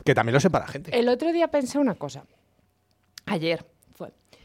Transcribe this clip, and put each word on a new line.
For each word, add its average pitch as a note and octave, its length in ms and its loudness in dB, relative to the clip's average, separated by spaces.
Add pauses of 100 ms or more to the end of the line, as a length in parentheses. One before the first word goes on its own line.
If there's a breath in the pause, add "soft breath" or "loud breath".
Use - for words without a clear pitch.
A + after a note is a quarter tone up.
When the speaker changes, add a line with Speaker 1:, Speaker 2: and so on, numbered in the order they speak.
Speaker 1:
que C#3 80 6
también A#2 220 2
lo C#3+ 40 6
sepa D3+ 200 2
la - 80 -8
gente. D3+ 300 -6
Speaker 2:
El A#3+ 120 2
otro D4 240 0
día E4 140 2
pensé C#4+ 320 -2
una A#3 160 2
cosa. C#3 280 -10 (1000)
Ayer E3 400 -2 (280)
fue. - 180 -16 (340 soft breath)